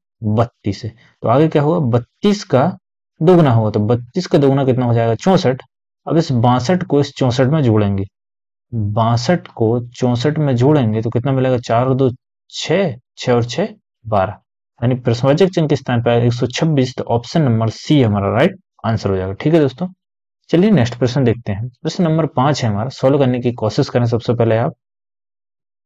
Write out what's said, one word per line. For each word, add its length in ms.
बत्तीस 600
है, 100
तो 60
आगे 200
क्या 140
हुआ, 180
बत्तीस 680
का 200
दोगुना 320
हुआ, 180
तो 120
बत्तीस 440
का 120
दोगुना 260
कितना 220
हो 80
जाएगा, 220
चौसठ। 460
अब 100
इस 180
बासठ 500
को 160
इस 140
चौसठ 320
में 160
जोड़ेंगे, 420
बासठ 760
को 300
चौसठ 480
में 180
जोड़ेंगे 460
तो 80
कितना 220
मिलेगा, 280
चार 260
और 80
दो 160
छह, 420
छह 160
और 120
छह 240
बारह, 280
यानी 160
प्रश्नवाचक 520
चिन्ह 200
के 80
स्थान 260
पे 80
आएगा 160
एक 60
सौ 160
छब्बीस, 480
तो 100
ऑप्शन 360
नंबर 280
सी 320
हमारा 280
राइट 260
आंसर 260
हो 60
जाएगा, 180
ठीक 200
है 60
दोस्तों। 280
चलिए 200
नेक्स्ट 240
प्रश्न 300
देखते 280
हैं। 180
प्रश्न 340
नंबर 240
पाँच 360
है 60
हमारा, 200
सॉल्व 280
करने 220
की 140
कोशिश 340
करें 180
सबसे 280
पहले 240
आप। 160